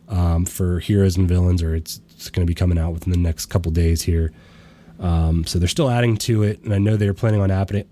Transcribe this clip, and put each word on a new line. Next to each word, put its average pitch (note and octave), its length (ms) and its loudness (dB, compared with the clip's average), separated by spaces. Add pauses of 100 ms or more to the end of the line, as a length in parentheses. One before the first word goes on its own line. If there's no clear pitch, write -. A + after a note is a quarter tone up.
um, F2 380 0
for F2+ 340 -2
Heroes G2 380 2
and F#2 100 2
Villains, F2+ 340 2
or D#2+ 140 -2
it's, - 240 -8 (160)
it's - 160 -18
gonna F2+ 160 -2
be E2+ 80 0
coming F2+ 240 0
out E2 140 -2
within E2+ 180 -4
the F2 80 2
next E2+ 280 -2
couple E2+ 240 -2
days E2 320 2
here. E2 280 0 (680)
Um, E2 460 0
so - 140 -4
they're F2+ 80 2
still C3+ 240 0
adding A#2+ 260 2
to A2 240 0
it, G#2 220 -2
and G#2+ 100 -2
I G2 60 2
know G#2+ 180 2
they're G2+ 160 0
planning G#2+ 280 0
on F#2+ 100 2
app-, F#2+ 180 -2 (220)